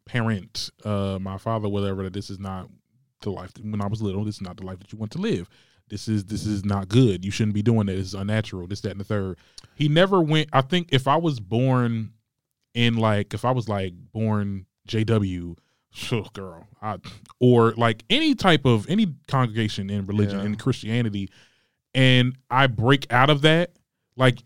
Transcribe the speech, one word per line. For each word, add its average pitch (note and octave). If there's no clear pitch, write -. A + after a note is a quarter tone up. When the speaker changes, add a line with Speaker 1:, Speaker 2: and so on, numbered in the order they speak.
Speaker 1:
parent, A2+
uh, G2
my F#2+
father, G#2+
whatever, G2
that F#2
this G2
is F#2+
not F#2+
the G#2
life F#2
that, A2+
when G#2+
I G2+
was G2+
little, G2+
this G#2+
is -
not F2+
the F#2+
life F#2
that -
you G#2+
want G#2+
to D#3
live. E3+
This -
is, G#2+
this G2
is G2+
not G2
good. G2+
You G2
shouldn't G#2+
be G#2
doing A2
that. G2
This F#2+
is F#2
unnatural, G2+
this, G2+
that, G2+
and G2
the G2
third. F#2+
He D3+
never F#3
went, D#3
I C3+
think E3+
if C3
I C#3
was D#3+
born A#2
in, A#2
like, G#2+
if G#2+
I A#2+
was, A#2+
like, G2
born G#2
J A2
W, F#2+
phew, A2
girl, F2+
I, G#2+
or, A#2+
like, A2+
any D4+
type E3+
of, A2+
any F#3
congregation A2
in G2+
religion, G2+
Speaker 2:
Yeah. G2+
Speaker 1:
in G#2
Christianity, G#2+
and B2+
I C3
break C3
out C3
of C#3+
that, D#3+
like, B2+